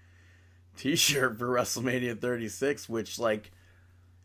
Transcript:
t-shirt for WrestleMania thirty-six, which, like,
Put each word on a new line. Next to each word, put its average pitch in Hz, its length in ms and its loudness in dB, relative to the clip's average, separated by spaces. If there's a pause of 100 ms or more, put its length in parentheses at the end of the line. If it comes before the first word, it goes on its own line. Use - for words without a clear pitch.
(760)
t-shirt 131 600 2
for 123 100 -4
WrestleMania 123 720 0
thirty-six, 123 720 -2
which, 113 300 -4
like, 110 320 0 (720)